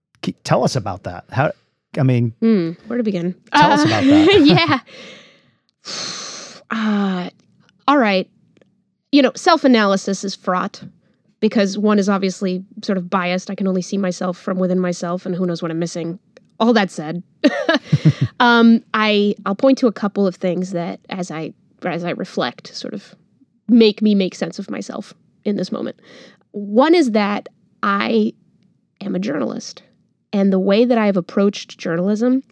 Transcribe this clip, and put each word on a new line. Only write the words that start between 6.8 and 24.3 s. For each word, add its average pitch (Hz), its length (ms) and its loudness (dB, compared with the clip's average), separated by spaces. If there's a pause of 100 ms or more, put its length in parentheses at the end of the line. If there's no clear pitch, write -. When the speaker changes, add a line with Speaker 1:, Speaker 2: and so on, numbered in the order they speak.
Speaker 2:
all 285 120 6
right. 202 320 2 (800)
You 285 100 6
know, 254 140 4
self-analysis 220 920 2
is 196 100 -6
fraught 185 480 -6 (580)
because 202 360 0
one 208 220 2
is 196 100 0
obviously 190 560 -2 (180)
sort 202 140 -4
of 180 140 -6
biased. 185 400 -2
I 196 40 -8
can 190 140 -2
only 185 140 -2
see 196 160 -6
myself 185 400 -4
from 185 200 -6
within 185 220 0
myself, 180 460 -4
and 185 80 -4
who 185 100 -2
knows 170 160 -4
what 170 100 -6
I'm 165 80 -6
missing. 170 400 -6 (400)
All 226 140 2
that 208 180 2
said, 165 320 -10 (600)
<laughs> - 560 0
um, 233 420 6 (120)
I, 214 400 0 (100)
I'll 196 100 -2
point 269 240 4
to 262 80 0
a 214 60 2
couple 202 340 -2
of 180 100 -4
things 180 340 -4
that 170 280 -8 (120)
as 180 200 -8
I, 160 220 -10 (320)
as 175 200 -4
I 175 80 -6
reflect, - 600 -6
sort - 200 -12
of - 200 -16 (540)
make 220 320 4
me 214 140 2
make 190 200 -2